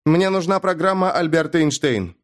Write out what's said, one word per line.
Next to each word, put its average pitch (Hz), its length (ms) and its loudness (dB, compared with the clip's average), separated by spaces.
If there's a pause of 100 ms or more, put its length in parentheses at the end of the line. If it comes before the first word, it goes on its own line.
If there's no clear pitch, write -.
«Мне 180 240 2
нужна 190 300 0
программа 185 520 0
Альберта 160 480 0
Эйнштейн» 127 640 0